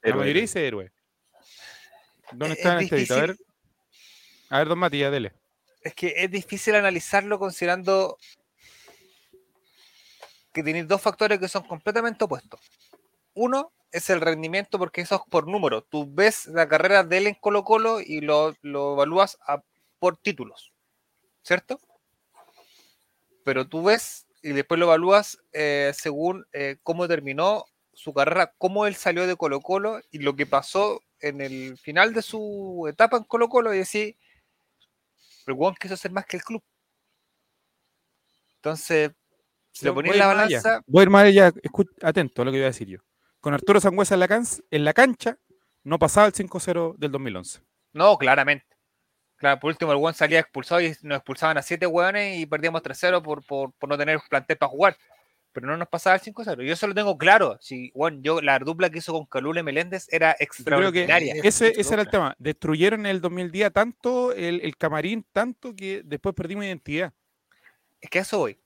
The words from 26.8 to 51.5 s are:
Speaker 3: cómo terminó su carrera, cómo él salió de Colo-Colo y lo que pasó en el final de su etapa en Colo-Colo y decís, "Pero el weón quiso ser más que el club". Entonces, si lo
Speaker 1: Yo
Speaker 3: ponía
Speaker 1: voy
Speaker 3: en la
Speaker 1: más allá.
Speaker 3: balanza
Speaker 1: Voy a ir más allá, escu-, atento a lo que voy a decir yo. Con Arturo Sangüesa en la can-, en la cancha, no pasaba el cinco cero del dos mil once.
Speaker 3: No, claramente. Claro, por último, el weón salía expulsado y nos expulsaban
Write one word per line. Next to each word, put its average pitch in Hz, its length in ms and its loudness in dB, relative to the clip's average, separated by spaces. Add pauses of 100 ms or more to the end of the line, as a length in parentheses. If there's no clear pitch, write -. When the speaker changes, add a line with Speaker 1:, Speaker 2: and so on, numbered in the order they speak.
Speaker 3:
cómo 170 260 -4
terminó 160 560 -2 (300)
su - 200 -16
carrera, 160 440 2
cómo 202 280 0
él 202 80 -2
salió 180 320 -2
de 180 100 -2
Colo-Colo 185 640 -4 (100)
y 156 80 -16
lo 143 160 -2
que 139 120 -4
pasó 196 560 -2 (180)
en 143 200 -8
el 131 380 -12
final 190 360 0
de 220 80 -2
su 196 680 -10
etapa 220 280 4
en 220 60 -4
Colo-Colo 233 500 0
y 190 40 2
decís, 208 380 -4 (1300)
"Pero 131 100 -6
el 131 60 -8
weón 180 180 0
quiso 190 180 -10
ser 180 140 -10
más 190 160 -6
que 185 120 -8
el - 40 -12
club". 226 200 -12 (1900)
Entonces, 156 560 -2 (600)
si - 120 -18
lo 139 60 2
Speaker 1:
Yo - 40 -2
Speaker 3:
ponía 147 180 -2
Speaker 1:
voy 202 40 4
Speaker 3:
en - 40 6
la 196 140 6
Speaker 1:
más 208 120 2
allá. 131 160 0
Speaker 3:
balanza 226 240 0
Speaker 1:
Voy 147 140 8
a - 40 12
ir 185 60 4
más 202 140 10
allá, 196 240 10 (140)
escu-, - 280 -2 (120)
atento 156 400 0
a - 20 2
lo 131 80 0
que 135 60 -2
voy 135 60 0
a 131 40 2
decir 117 200 -8
yo. 90 100 -16 (420)
Con 143 140 -2
Arturo 196 260 4
Sangüesa 196 340 2
en 185 60 4
la 180 80 4
can-, 226 180 2 (240)
en 147 140 0
la 151 100 2
cancha, 247 440 2 (460)
no 156 140 -2
pasaba 185 300 6
el 190 60 0
cinco 185 260 -8
cero 170 380 -2
del 147 140 -4
dos 139 80 -4
mil 113 160 -6
once. - 240 -14 (320)
Speaker 3:
No, 185 240 6
claramente. 139 500 2 (720)
Claro, 139 240 2
por 143 100 -2
último, 160 220 -2
el 143 60 2
weón 160 160 0
salía 156 260 4
expulsado 160 400 -2
y 160 220 -2
nos 147 160 -4
expulsaban 151 400 -2